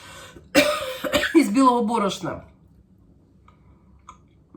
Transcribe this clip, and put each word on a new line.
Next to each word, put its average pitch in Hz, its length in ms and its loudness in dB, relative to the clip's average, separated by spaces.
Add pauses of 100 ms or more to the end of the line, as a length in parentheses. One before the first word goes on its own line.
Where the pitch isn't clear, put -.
(540)
<coughs> 587 800 -2
із 269 140 6
білого 240 360 4
борошна. 196 580 -4 (2250)